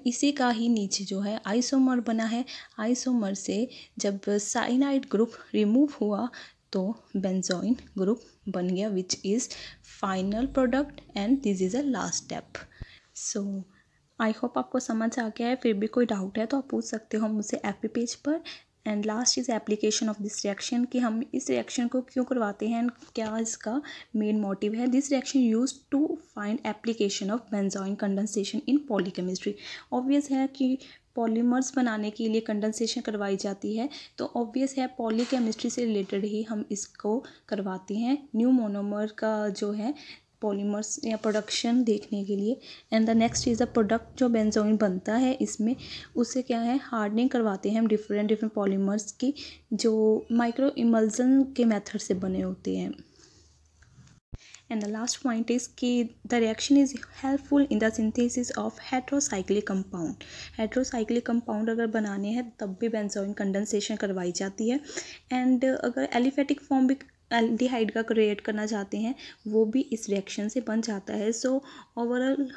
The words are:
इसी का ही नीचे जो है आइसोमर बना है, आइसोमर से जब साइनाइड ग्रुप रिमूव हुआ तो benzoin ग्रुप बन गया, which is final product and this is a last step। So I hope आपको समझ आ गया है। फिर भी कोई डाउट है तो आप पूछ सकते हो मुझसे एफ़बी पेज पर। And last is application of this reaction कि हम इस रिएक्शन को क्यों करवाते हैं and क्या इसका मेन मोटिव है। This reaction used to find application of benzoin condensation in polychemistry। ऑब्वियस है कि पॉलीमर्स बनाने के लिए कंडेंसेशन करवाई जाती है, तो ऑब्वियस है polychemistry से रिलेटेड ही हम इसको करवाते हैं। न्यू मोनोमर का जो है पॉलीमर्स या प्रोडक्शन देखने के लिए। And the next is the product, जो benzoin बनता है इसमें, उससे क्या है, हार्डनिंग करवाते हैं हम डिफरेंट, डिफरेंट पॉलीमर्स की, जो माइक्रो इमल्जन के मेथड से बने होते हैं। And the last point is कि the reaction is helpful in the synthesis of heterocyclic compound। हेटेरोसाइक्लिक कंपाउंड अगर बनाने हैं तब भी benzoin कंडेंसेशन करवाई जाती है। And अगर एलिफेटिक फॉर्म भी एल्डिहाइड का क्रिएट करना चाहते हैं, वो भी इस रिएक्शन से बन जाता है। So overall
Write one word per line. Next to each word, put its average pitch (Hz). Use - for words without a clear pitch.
इसी 277
का 269
ही 233
नीचे 202
जो 190
है 208
आइसोमर 247
बना 226
है, 233
आइसोमर 233
से 196
जब 196
साइनाइड 254
ग्रुप 220
रिमूव 220
हुआ 208
तो 190
benzoin 190
ग्रुप 202
बन 180
गया, 208
which 185
is 220
final 202
product 262
and 247
this 185
is 185
a 285
last 180
step। -
So -
I 226
hope -
आपको 254
समझ 226
आ 226
गया 233
है। 254
फिर 226
भी 208
कोई 247
डाउट 202
है 220
तो 277
आप 262
पूछ 226
सकते 214
हो 220
मुझसे 214
एफ़बी 208
पेज 233
पर। 311
And 208
last 220
is 247
application 214
of 208
this 208
reaction 240
कि 254
हम 226
इस -
रिएक्शन 240
को 254
क्यों 254
करवाते 214
हैं 233
and 240
क्या 220
इसका 226
मेन 214
मोटिव 196
है। 240
This 262
reaction 262
used 233
to 277
find 208
application 208
of 240
benzoin 196
condensation 202
in 285
polychemistry। 185
ऑब्वियस 269
है 269
कि 262
पॉलीमर्स 240
बनाने 214
के 226
लिए 220
कंडेंसेशन 220
करवाई 202
जाती 202
है, 247
तो -
ऑब्वियस 254
है 254
polychemistry 233
से 240
रिलेटेड 202
ही 214
हम 220
इसको 208
करवाते 196
हैं। 247
न्यू 240
मोनोमर 208
का 214
जो 202
है 214
पॉलीमर्स 208
या 220
प्रोडक्शन 220
देखने 208
के 202
लिए। 208
And 220
the 226
next 233
is 233
the 240
product, 220
जो 254
benzoin 214
बनता 208
है 254
इसमें, 220
उससे 240
क्या 240
है, 240
हार्डनिंग 220
करवाते 214
हैं 214
हम 226
डिफरेंट, 208
डिफरेंट 214
पॉलीमर्स 196
की, 269
जो 220
माइक्रो 240
इमल्जन 233
के 262
मेथड 214
से -
बने 185
होते 185
हैं। 180
And 214
the 208
last 226
point 233
is 247
कि 240
the 240
reaction 226
is 262
helpful 277
in 214
the 220
synthesis 240
of 220
heterocyclic 226
compound। 190
हेटेरोसाइक्लिक 233
कंपाउंड 226
अगर 226
बनाने 208
हैं 233
तब 190
भी 233
benzoin 208
कंडेंसेशन 202
करवाई 185
जाती 196
है। 269
And 254
अगर 262
एलिफेटिक 269
फॉर्म 262
भी 269
एल्डिहाइड 233
का 226
क्रिएट 220
करना 214
चाहते 208
हैं, 226
वो 220
भी 240
इस -
रिएक्शन 202
से 240
बन 220
जाता 214
है। 208
So 254
overall 254